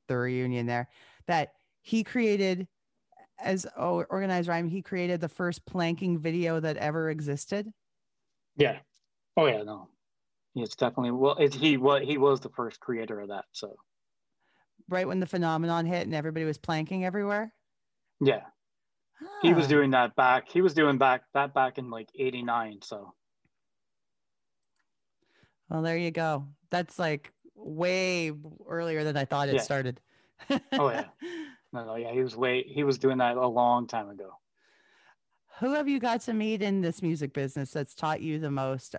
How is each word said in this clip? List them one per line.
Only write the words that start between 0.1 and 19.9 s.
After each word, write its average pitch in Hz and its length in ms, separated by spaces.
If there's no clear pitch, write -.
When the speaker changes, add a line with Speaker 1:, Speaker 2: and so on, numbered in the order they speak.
Speaker 1:
reunion 127 480
there, 120 240
that 165 260
he 226 220
created, 196 640
as 185 260
o-, 175 260
Organized 185 460
Rhyme, 170 180
he 180 140
created 175 400
the 165 80
first - 360
planking 170 540
video 165 400
that 156 160
ever 160 340
existed. 156 640
Speaker 2:
Yeah. 131 220
Oh 160 80
yeah, 110 180
no. 104 240
It's 117 200
definitely, 123 360
well, 135 280
it's, 143 160
he 143 220
wa-, 135 240
he 143 160
was 135 240
the 113 80
first - 320
creator 113 400
of 101 80
that, 98 240
so. 101 240
Speaker 1:
Right 185 180
when 185 140
the 180 40
phenomenon 170 600
hit 175 200
and - 80
everybody 160 300
was 151 140
planking 170 480
everywhere? 208 480
Speaker 2:
Yeah. 135 240
He 170 120
was 165 120
Speaker 1:
Huh. 135 40
Speaker 2:
doing 143 220